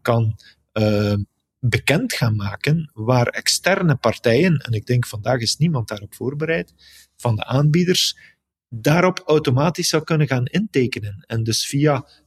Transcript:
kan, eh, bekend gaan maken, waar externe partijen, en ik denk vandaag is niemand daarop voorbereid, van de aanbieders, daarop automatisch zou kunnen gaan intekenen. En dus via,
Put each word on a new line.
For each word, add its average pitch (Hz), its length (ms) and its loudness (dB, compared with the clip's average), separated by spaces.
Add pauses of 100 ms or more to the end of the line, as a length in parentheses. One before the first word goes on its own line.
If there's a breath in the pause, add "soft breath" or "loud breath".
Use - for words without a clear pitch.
kan, 117 380 0 (320 soft breath)
eh, 104 420 0 (500)
bekend 165 500 0
gaan 110 220 0
maken, 139 580 -4
waar 120 340 2
externe 175 680 0
partijen, 127 600 2
en 120 160 -4
ik 104 120 -4
denk 123 200 0
vandaag 110 340 -4
is 113 180 -4
niemand 143 300 0
daarop 101 260 -10
voorbereid, 156 600 -6 (440 loud breath)
van 117 180 0
de - 100 -4
aanbieders, 151 720 2 (520 soft breath)
daarop 160 560 0
automatisch 151 640 2
zou 156 140 0
kunnen 151 240 0
gaan 123 180 0
intekenen. 120 840 -2
En 113 160 -2
dus 110 220 -2
via, 143 420 0 (200 soft breath)